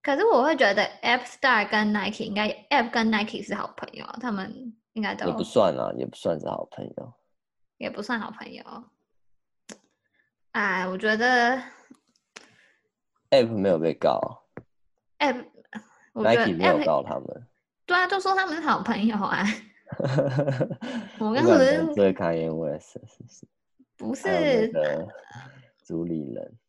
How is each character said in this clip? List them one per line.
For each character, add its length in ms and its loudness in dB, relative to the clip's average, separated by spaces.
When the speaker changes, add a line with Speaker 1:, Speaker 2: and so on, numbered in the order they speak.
Speaker 1:
可 100 2
是 80 2
我 160 6
会 140 4
觉 180 4
得 120 2
App 220 2
Store 440 2
跟 240 2
Nike 300 -2
应 100 -6
该， 160 0
App 220 2
跟 180 2
Nike 320 -2
是 140 -6
好 200 -8
朋 160 -14
友 120 -14
啊， 160 -14
他 100 -6
们 420 -8
应 100 -6
该 140 -4
都 100 -6
Speaker 2:
也 60 0
不 100 -4
算 340 2
啊， 200 -2
也 100 -4
不 80 -14
算 240 -4
是 80 -10
好 240 -6
朋 160 -12
友。 260 -14
Speaker 1:
也 120 -8
不 100 -12
算 200 -6
好 100 -10
朋 220 -18
友。 100 -18
哎， 340 -2
我 100 -6
觉 200 0
得 440 2
Speaker 2:
App 180 6
没 200 0
有 120 4
被 140 2
告。 500 -2
Speaker 1:
App， 260 0
我 100 -6
觉 140 6
得 100 4
Speaker 2:
Nike 100 0
没 100 2
有 120 4
Speaker 1:
App 80 0
Speaker 2:
告 160 2
他 120 -6
们。 340 -10
Speaker 1:
对 120 0
啊， 100 4
就 140 -2
说 120 0
他 140 0
们 80 -4
是 60 -4
好 240 0
朋 200 0
友 120 2
啊。 280 0
Speaker 2:
<laughs> 1200 -2
Speaker 1:
我 160 -2
刚 100 2
刚 0 -
是 40 6
Speaker 2:
不 0 -
管 100 8
得 360 4
罪 200 4
Kanye 400 -2
West， 380 -6
是 80 -18
不 260 -20
是？ 220 -20
Speaker 1:
不 180 -6
是 140 -6
Speaker 2:
还 120 2
有 200 4
那 80 2
个 400 -2
主 200 -4
理 280 -6
人。 240 -12